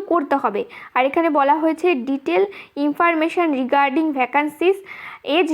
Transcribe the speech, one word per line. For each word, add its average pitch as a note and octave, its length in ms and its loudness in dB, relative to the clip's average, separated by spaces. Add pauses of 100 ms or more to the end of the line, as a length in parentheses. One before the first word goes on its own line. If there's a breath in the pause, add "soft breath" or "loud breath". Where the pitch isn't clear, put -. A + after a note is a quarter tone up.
(120)
করতে D4+ 320 0
হবে। G#3 180 -2 (340 loud breath)
আর B3+ 140 4
এখানে E4 200 0 (100)
বলা C#4 220 4
হয়েছে, D#4+ 260 0 (220)
ডিটেল E4 340 0 (420 loud breath)
ইনফরমেশন E4 640 0 (140)
regarding C#4 460 0 (120)
vacancies, D4 580 0 (580 loud breath)
age E4 180 2